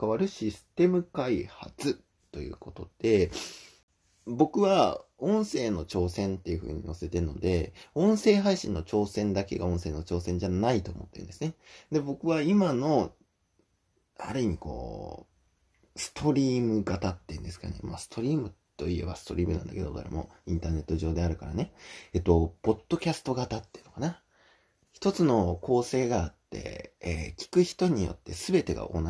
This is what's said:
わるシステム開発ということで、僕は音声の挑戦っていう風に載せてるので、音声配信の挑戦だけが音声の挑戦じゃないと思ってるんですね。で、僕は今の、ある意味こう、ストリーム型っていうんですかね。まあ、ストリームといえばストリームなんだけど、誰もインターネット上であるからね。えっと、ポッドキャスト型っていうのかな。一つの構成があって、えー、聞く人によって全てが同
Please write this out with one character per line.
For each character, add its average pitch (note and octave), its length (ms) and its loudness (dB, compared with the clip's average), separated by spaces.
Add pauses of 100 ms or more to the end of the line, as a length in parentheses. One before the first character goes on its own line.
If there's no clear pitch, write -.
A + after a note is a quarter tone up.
わ A2 80 2
る G3 100 2
シ A2 240 -4
ス - 140 -12 (100)
テ F3 120 6
ム F3+ 160 2
開 B2+ 420 -2
発 - 560 -6 (300)
と - 80 -10
い C#2 100 -8
う - 60 -10
こ - 160 -16
と - 180 -14 (100)
で、 G2+ 300 4 (960)
僕 B2 340 2
は F3+ 420 4 (180)
音 G#3 260 2
声 B2+ 260 -2
の D#2+ 140 -2
挑 F2+ 240 0
戦 G2 260 -2
っ - 20 -4
て F2+ 140 -6
い E2+ 40 -2
う E2 40 -4
風 C#2 140 -8
に D#2 100 -6
載 D#2+ 100 -8
せ E2 160 -8
て F2 100 0
る E2+ 60 2
の D2 140 -6
で、 F2 340 0 (220)
音 G#3 220 4
声 G#3 200 6
配 G3 180 4
信 G#2+ 180 -4
の E2 100 -2
挑 G#2 240 0
戦 G#2 260 0
だ G2 120 0
け - 120 -4
が F2+ 80 -2
音 F2 140 2
声 E2 120 -4
の D#2 120 -4
挑 F2 180 -2
戦 F2+ 160 -2
じ F2+ 80 -2
ゃ F#2+ 40 0
な G#2 240 2
い G2+ 100 0
と F#2+ 80 -10
思 - 140 -12
っ - 20 -16
て - 100 -20
る F#2+ 60 -12
ん F2 40 -14
で F2+ 60 -18
す - 80 -12
ね。 D#3+ 140 -4 (360)
で、 D3+ 100 2
僕 C#3 260 -6
は E3 140 2
今 F3+ 320 4
の、 C3 400 2 (1080)
あ - 140 -8
る C3 80 0
意 A#2 60 2
味 E2+ 100 0
こ A1+ 680 -10 (680)
う、 - 40 -12
ス - 140 -10
ト C#3+ 200 2
リ C3 260 2
ー - 20 2
ム A2 220 2
型 F#2+ 260 -2
っ F2+ 80 -4
て - 160 -14
い D#2+ 40 -8
う - 20 -12
ん E2+ 40 -12
で F2 80 -8
す - 80 -14
か F2 80 -12
ね。 F2 140 -8
ま - 140 -8
あ、 - 20 -8
ス - 120 -14
ト - 120 -8
リ C3+ 120 0
ー D#3 40 2
ム G#2+ 160 -4 (220)
と D2+ 120 -6
い F2 120 0
え E2+ 60 -4
ば E2 100 -6
ス - 100 -16
ト - 80 -8
リ F2 120 0
ー - 20 2
ム E2+ 80 0
な F2 80 -4
ん - 40 -10
だ - 60 -12
け F#2+ 80 -6
ど、 D2+ 100 -4
誰 - 180 -8
も D#2 200 -6 (160)
イ F2 80 -4
ン E2+ 60 0
タ E2 100 -4
ー - 40 0
ネ D#2 80 0
ッ - 20 -6
ト E2 140 0
上 E2 160 -2
で E2 100 0
あ E2+ 40 2
る D#2+ 80 0
か - 120 -10
ら D2+ 60 -8
ね。 A#2 200 -4 (400)
え F#2 60 0
っ - 20 0
と、 E2 400 4
ポ A2 120 4
ッ - 140 -10
ド E3 100 0
キ E3+ 120 -2
ャ D#3+ 40 2
ス - 100 -10
ト C3 100 -2
型 B2 240 -4
っ A2 80 -10
て - 140 -20
い - 40 -20
う - 20 -20
の - 60 -20
か - 80 -12
な。 E3 220 -4 (680)
一 - 200 0
つ G3 120 2
の G2+ 380 6
構 B2 200 4
成 B2+ 260 0
が A2+ 160 2
あ D#2+ 40 0
っ - 80 -14 (160)
て、 - 500 -10
え E2 340 -4
ー、 - 60 -12
聞 - 80 -14
く F3+ 140 6
人 F3+ 240 0
に A2+ 180 2
よ - 60 -2
っ - 60 -10
て - 160 -14
全 F3 300 0
て D2 120 -2
が G#1+ 180 -6
同 E2 160 0